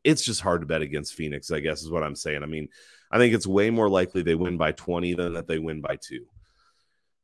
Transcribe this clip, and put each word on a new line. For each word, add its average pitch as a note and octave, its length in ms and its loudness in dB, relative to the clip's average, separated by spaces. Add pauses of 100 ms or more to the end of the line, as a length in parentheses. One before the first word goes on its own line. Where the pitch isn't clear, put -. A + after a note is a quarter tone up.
it's D3+ 200 4
just A#2 180 -2
hard F2 200 2
to D2+ 60 -8
bet D#2+ 140 0
against D2 340 -6
Phoenix, D2 360 -6
I D#2 100 -2
guess D2+ 200 -4
is D#2+ 80 -12
what E2 140 -2
I'm D2 120 -6
saying. D2 280 -6
I D2+ 40 -8
mean, D#2 220 -6 (400)
I - 80 0
think A#2+ 160 6
it's G2+ 140 0
way G2+ 220 6
more A2+ 200 4
likely F#2 320 2
they E2 140 2
win F2 200 0
by D#2+ 180 2
twenty F2 400 -2
than F2 200 -2
that E2+ 140 -6
they E2 100 -2
win D#2+ 240 -6
by D2 140 -4
two. C2 300 -14 (1000)